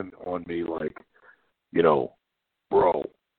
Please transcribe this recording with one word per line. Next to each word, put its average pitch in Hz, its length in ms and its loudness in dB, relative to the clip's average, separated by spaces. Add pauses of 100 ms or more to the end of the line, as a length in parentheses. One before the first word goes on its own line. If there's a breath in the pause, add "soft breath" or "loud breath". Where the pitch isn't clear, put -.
(260)
on 90 200 -6
me 85 180 -6
like, 82 320 -6 (760 soft breath)
you 85 100 2
know, 76 320 4 (560)
"Bro, - 340 2 (340)